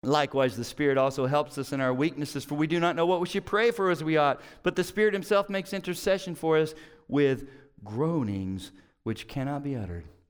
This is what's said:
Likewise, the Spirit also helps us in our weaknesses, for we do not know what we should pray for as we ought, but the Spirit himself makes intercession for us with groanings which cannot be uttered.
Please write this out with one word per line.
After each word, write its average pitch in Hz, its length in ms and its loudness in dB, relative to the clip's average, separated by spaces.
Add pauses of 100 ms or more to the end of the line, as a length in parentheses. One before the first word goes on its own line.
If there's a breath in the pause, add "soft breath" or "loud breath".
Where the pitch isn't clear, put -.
Likewise, 139 540 2
the 117 80 -6
Spirit 139 340 2
also 135 280 2
helps 143 320 0
us 135 160 -6
in 135 80 -2
our 131 120 2
weaknesses, 143 520 -2
for 147 100 -6
we 151 120 0
do 170 120 0
not 170 160 2
know 165 100 2
what 180 140 2
we 180 80 -2
should 196 180 -4
pray 226 260 2
for 196 180 0
as 165 120 0
we 156 140 0
ought, 143 240 4 (240 loud breath)
but 180 140 0
the 185 80 2
Spirit 214 280 2
himself 202 360 2
makes 190 240 -4
intercession 185 640 -2
for 160 220 2
us 156 160 2 (360 loud breath)
with 135 400 2 (340 loud breath)
groanings 101 880 -2 (320 loud breath)
which 110 240 -6
cannot 139 340 -4
be 139 140 -4
uttered. 87 300 -6 (240)